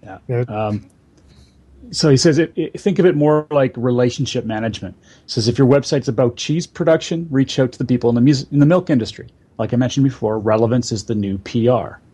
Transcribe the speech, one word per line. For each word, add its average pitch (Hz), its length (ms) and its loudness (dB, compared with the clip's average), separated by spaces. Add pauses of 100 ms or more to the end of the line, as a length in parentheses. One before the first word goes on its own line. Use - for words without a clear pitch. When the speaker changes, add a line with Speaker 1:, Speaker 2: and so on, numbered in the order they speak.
Speaker 1:
Yeah. 95 240 -18
Speaker 2:
Yeah. 123 220 -2
Speaker 1:
Um, 107 420 -6 (1000)
so - 180 0
he 135 60 6
says, 151 220 4
it, 165 180 0
it, 170 240 -8
"Think 196 180 -2
of 180 80 4
it 170 80 4
more 151 360 2
like 135 260 2
relationship 123 680 -2
management." 107 520 -6 (300)
He - 40 -20
says, 110 180 -2
"If 110 100 -2
your 135 100 6
website's 143 400 2
about 123 280 0
cheese 160 300 -4
production, 165 640 -2
reach 135 300 0
out 127 120 2
to - 60 -20
the 135 60 -4
people 120 260 0
in 120 60 2
the 117 40 2
mus-, 139 300 2
in 143 80 0
the 143 80 6
milk 180 240 2
industry. 117 380 -2 (300)
Like 110 140 -4
I 120 40 0
mentioned 127 280 0
before, 110 360 -2
relevance 113 500 2
is 104 140 -6
the 117 100 -6
new 98 240 -4
P 117 300 -2
R." 113 320 -2 (140)